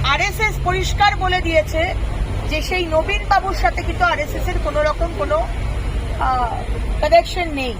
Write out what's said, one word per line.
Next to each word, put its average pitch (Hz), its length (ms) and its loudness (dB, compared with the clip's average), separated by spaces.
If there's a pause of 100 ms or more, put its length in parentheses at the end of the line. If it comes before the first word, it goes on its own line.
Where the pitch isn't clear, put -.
(120)
আরএসএস 403 440 0 (120)
পরিষ্কার 381 440 2 (120)
বলে 370 240 2
দিয়েছে 311 340 2 (680)
যে 311 100 0 (100)
সেই 370 140 0 (120)
নবীন 403 260 2 (100)
বাবুর 381 320 2
সাথে 349 240 2
কিন্তু 330 240 0
আরএসএস 226 400 -2
এর 262 140 -2
কোনো 294 140 0 (100)
রকম 220 200 -2 (100)
কোনো, - 180 0 (880)
আহ, 247 260 0 (480)
কানেকশন 339 460 4 (120)
নেই। 247 200 -2